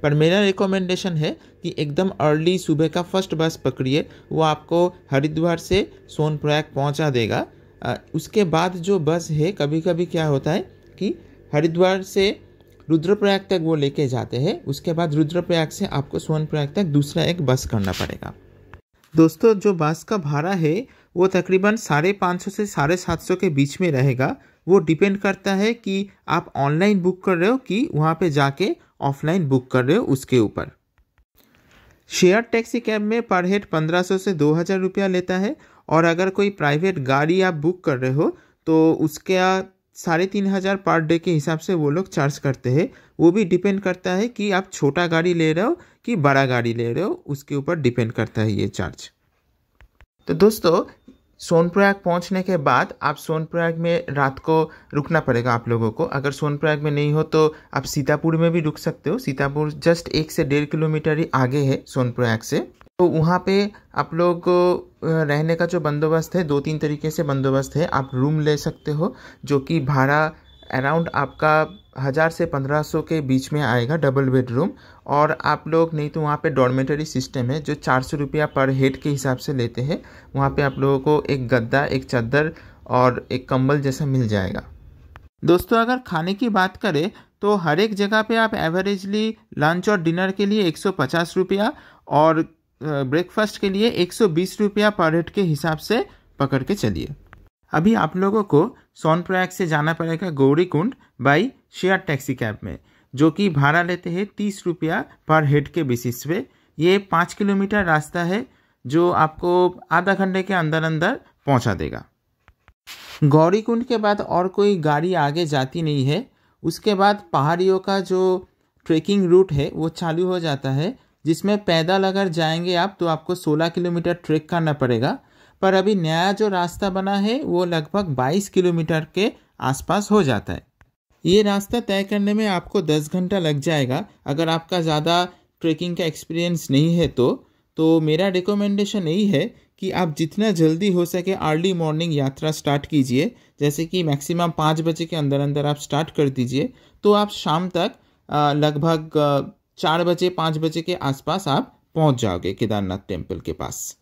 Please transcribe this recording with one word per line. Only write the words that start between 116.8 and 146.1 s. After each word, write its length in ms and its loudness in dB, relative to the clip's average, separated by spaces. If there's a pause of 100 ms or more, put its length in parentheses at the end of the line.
बाद 280 2 (100)
पहाड़ियों 460 2
का 200 -2
जो 500 0 (360)
ट्रेकिंग 400 2
रूट 280 6
है 200 0
वो 160 -2
चालू 360 -2
हो 140 0
जाता 320 -2
है, 280 -2 (260)
जिसमें 400 0
पैदल 380 2
अगर 240 0
जाएंगे 480 -2
आप 240 -2
तो 60 0
आपको 300 -2
सोलह 340 0
किलोमीटर 440 -2
ट्रेक 360 -2
करना 240 0
पड़ेगा। 460 0 (420)
पर 120 4
अभी 220 2
नया 360 0
जो 160 0
रास्ता 420 -2
बना 260 -2
है 280 0
वो 220 0
लगभग 400 -2
बाईस 440 -2
किलोमीटर 640 0
के 160 0 (280)
आसपास 520 -2
हो 120 6
जाता 300 -2
है। 180 -12 (540)
ये 160 6
रास्ता 380 0
तय 240 -2
करने 300 -2
में 140 0
आपको 340 -2
दस 320 -2
घंटा 260 0
लग 200 0
जाएगा 460 0 (200)
अगर 240 -2
आपका 320 -2
ज़्यादा 460 0 (340)
ट्रेकिंग 360 -2
का 60 -4
एक्सपीरियंस 680 -4
नहीं 240 4
है 120 2
तो। 420 0 (280)
तो 240 4
मेरा 260 2
रिकमेंडेशन 800 0
यही 200 0
है 280 0 (240)
कि 120 -6
आप 260 -2
जितना 340 0
जल्दी 400 2
हो 140 2
सके 280 -4
अर्ली 400 0
मॉर्निंग 420 -2
यात्रा 360 -2
स्टार्ट 340 -2
कीजिए, 500 0 (240)
जैसे 260 0
कि 180 -2
मैक्सिमम 460 -2
पाँच 320 0
बजे 240 -2
के 100 -8
अंदर 240 0
अंदर 260 -2
आप 120 0
स्टार्ट 340 -4